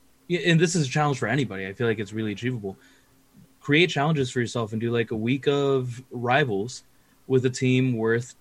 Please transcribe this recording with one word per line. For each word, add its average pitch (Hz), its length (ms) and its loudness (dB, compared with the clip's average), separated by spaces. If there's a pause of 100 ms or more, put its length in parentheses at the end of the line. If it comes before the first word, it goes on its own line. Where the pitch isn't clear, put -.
(300)
y-, 170 160 -2
and 165 140 6
this 175 160 2
is 147 120 2
a - 20 -8
challenge 147 300 0
for 113 80 -2
anybody, 101 400 -2
I 101 60 -10
feel 120 140 -2
like 110 120 0
it's 101 140 -8
really 110 200 -4
achievable. 104 420 -6 (840)
Create 160 300 4
challenges 143 400 0
for 127 80 -2
yourself 113 320 -4
and 110 100 -4
do, 117 100 -2
like, 117 200 0
a 117 40 -2
week 123 320 -2
of 135 540 0 (100)
rivals 120 720 -2 (440)
with 131 180 4
a 131 60 2
team 127 440 2
worth 113 460 -2